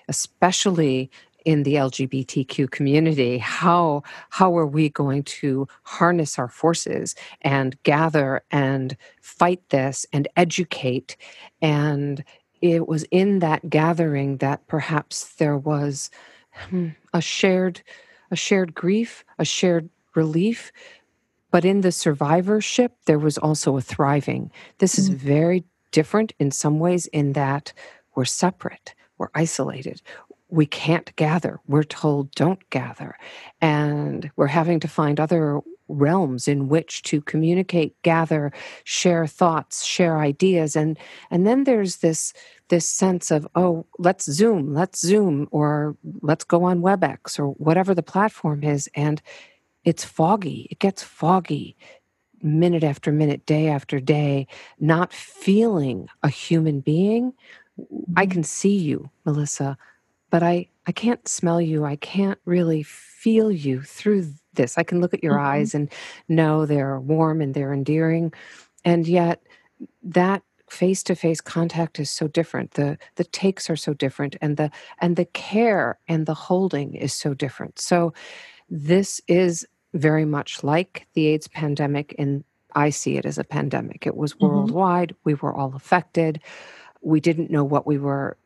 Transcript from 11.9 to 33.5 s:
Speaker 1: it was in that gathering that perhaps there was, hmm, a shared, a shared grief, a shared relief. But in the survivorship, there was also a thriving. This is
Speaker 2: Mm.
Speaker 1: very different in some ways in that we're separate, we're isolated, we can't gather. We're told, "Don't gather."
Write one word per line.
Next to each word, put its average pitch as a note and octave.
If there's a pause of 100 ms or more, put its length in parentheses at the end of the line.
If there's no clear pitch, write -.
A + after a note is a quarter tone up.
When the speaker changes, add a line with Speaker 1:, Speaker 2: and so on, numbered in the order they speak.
Speaker 1:
it E3
was D#3
in F#3+
that D#3
gathering D3+
that C#3
perhaps -
there D3
was, C#3+ (420)
hmm, F3 (260)
a E3
shared, F#3 (500)
a F3
shared F#3
grief, G#3 (140)
a D#3
shared E3+ (260)
relief. E3 (800)
But F3
in G3
the F3+
survivorship, F3+ (140)
there D#3
was D3+
also D3+
a -
thriving. C#3 (260)
This F#3+
is F#3+
Speaker 2:
Mm. E3
Speaker 1:
very D#3 (260)
different G#3
in C#3
some D3
ways F3+
in C#3+
that C#3 (420)
we're B2+
separate, - (220)
we're -
isolated, - (500)
we D#3
can't -
gather. D#3
We're D3
told, C#3+
"Don't F3+
gather." B2 (440)